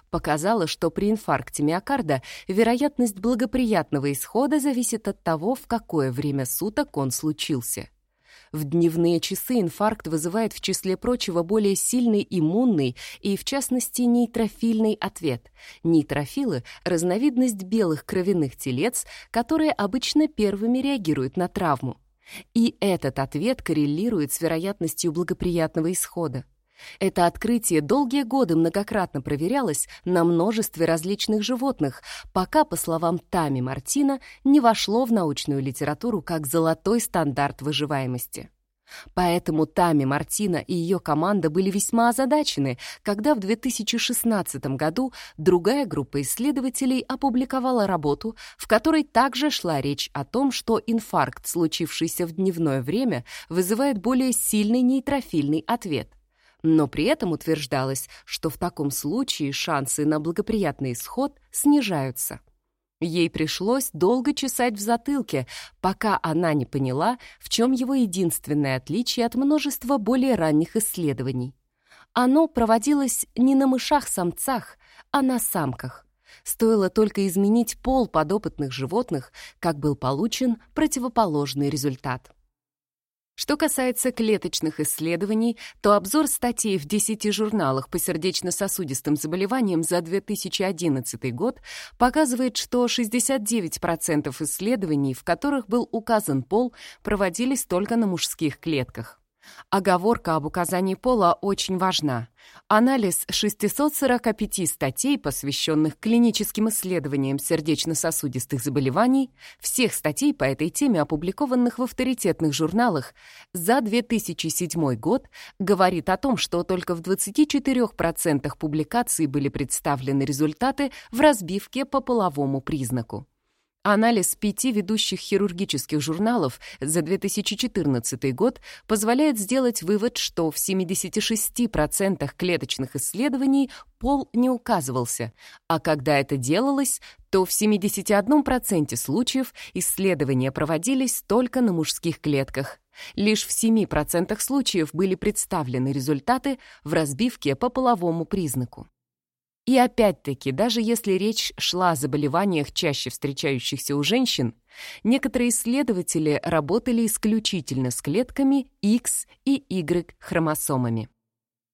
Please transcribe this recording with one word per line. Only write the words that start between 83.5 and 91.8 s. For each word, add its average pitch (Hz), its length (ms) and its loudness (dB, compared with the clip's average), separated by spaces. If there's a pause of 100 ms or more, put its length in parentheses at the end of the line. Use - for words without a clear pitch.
касается 254 560 0
клеточных 202 680 -2
исследований, 196 800 0 (220)
то 202 120 6
обзор 202 320 2
статей 220 540 -2
в 143 60 -12
десяти 208 440 -2
журналах 190 580 0
по 175 120 -4
сердечно-сосудистым 175 1160 -2
заболеваниям 185 680 0
за 175 180 0
две 170 200 -2
тысячи 196 420 -6
одиннадцатый 151 640 -2
год 180 320 -4 (380)